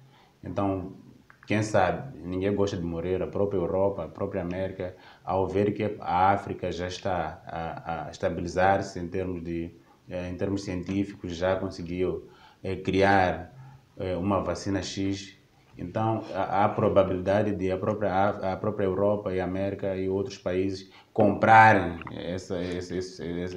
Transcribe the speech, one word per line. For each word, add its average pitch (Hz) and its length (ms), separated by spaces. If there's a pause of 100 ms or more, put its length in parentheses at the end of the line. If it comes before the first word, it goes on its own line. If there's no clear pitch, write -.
(420)
Então, 95 500 (540)
quem 107 160
sabe, 92 600
ninguém 92 300
gosta 101 220
de 85 60
morrer, 85 400
a 82 40
própria 98 320
Europa, 87 460
a 80 40
própria 95 340
América, 87 540 (280)
ao 92 220
ver 104 280
que 104 260
a 95 320
África 92 400
já 87 160
está 87 580
a, 80 600
a - 40
estabilizar-se 92 880
em 87 80
termos 90 380
de, 85 260 (380)
eh, 90 200
em 90 80
termos 98 280
científicos, 90 720
já 92 180
conseguiu, 90 760 (360)
eh, 95 120
criar, 95 760 (440)
eh, 92 200
uma 95 260
vacina 90 400
X. 98 540 (420)
Então, 110 460 (100)
há, 95 80
há 92 220
a 107 60
probabilidade 98 840
de 92 160
a 92 80
própria 104 340
Af-, 98 320
a 95 120
própria 104 300
Europa 98 460
e 92 60
a 92 60
América 95 500
e 95 140
outros 95 300
países 92 520 (220)
comprarem 104 880 (120)
essa, 87 440
essa, 87 400
essa, 90 280 (320)